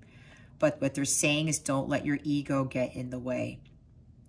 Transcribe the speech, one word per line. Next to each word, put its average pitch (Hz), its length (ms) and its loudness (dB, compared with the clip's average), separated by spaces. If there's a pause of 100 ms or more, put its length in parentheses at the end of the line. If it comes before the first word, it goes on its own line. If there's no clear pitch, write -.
(580)
But - 240 2
what 135 140 0
they're 139 100 0
saying 151 420 2
is 151 120 0
don't 135 300 0
let 139 160 0
your 143 180 2
ego 139 400 0
get 127 320 -2
in 127 160 -6
the 127 80 -6
way. 123 400 -4 (680)